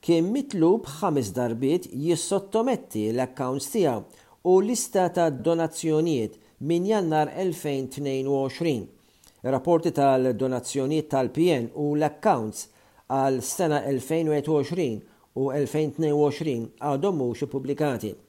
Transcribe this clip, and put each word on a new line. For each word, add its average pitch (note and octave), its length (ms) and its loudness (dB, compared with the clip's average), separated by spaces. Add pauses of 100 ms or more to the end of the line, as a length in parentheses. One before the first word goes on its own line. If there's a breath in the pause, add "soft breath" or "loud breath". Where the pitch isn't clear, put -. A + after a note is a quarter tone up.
kien E3+ 240 4
mitlub G#3+ 560 2 (140)
ħames C#3+ 340 0
darbiet B2+ 560 0
jissottometti G3 1300 -2
l-accounts B2+ 580 -4
tiegħu C#3+ 300 2 (420 soft breath)
u F#3 160 6
lista G3 480 0
ta' E3+ 220 2
donazzjonijiet D#3 1040 0 (320 soft breath)
minn E3+ 160 2
Jannar E3 480 2
elfejn D#3 640 -4
tnejn C3+ 320 -2
u C#3 140 2
għoxrin. C3+ 420 -2 (640 soft breath)
Rapporti D#3+ 480 2
tal-donazzjonijiet C3 1160 0
tal-P C#3 420 2
N A#2 240 -4
u D3 160 0
l-accounts D3 720 0 (400 soft breath)
għal C3+ 320 0
sena D3+ 480 0
elfejn D#3 400 0
u D3+ 80 2
wieħed D3 160 0
u D3+ 80 4
għoxrin C#3 400 -2 (400 soft breath)
u C3+ 160 0
elfejn D3+ 400 -2
tnejn D#3 160 2
u D3 160 4
għoxrin C3+ 480 -4
għadhom D3 480 -2
mhux A#2+ 240 -2
ippubblikati. C3+ 640 -4 (160)